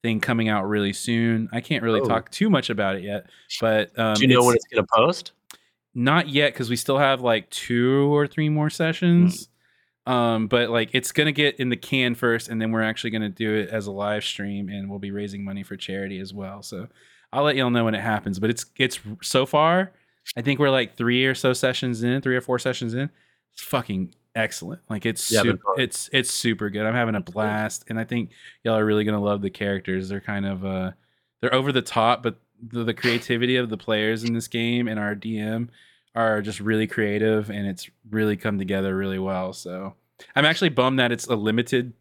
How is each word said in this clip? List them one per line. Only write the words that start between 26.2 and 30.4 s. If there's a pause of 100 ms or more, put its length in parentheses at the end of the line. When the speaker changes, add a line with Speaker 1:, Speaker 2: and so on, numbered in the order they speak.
Speaker 1:
super
good.
I'm
having
a
blast,
and
I
think (320)
y'all
are
really
gonna
love
the
characters.
They're
kind